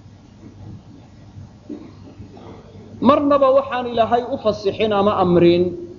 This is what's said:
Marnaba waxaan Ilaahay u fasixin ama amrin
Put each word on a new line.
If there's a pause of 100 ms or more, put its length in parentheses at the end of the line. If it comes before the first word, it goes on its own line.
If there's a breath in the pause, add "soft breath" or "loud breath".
(3000)
Marnaba
waxaan
Ilaahay
u
fasixin
ama
amrin (360)